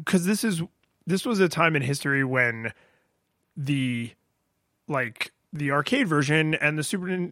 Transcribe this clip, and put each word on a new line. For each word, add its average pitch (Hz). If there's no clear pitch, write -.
'cause 180
this 214
is, 170
this 185
was 214
a 180
time 160
in 139
history 139
when 120
the, 131
like, 127
the 147
arcade 214
version 156
and 151
the 151
Super 180
Nin-, 180